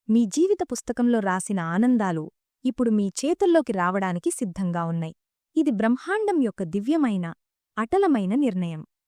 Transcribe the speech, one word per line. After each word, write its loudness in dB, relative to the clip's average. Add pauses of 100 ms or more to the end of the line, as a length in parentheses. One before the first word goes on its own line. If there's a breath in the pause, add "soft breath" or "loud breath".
మీ 4
జీవిత 0
పుస్తకంలో 0
రాసిన -2 (140)
ఆనందాలు 0 (340)
ఇప్పుడు 0
మీ 0
చేతుల్లోకి 2
రావడానికి -2
సిద్ధంగా -4
ఉన్నాయి. -6 (420)
ఇది 2
బ్రహ్మాండం 0
యొక్క -4
దివ్యమైన, -2 (420)
అటలమైన 2
నిర్ణయం. -2 (200)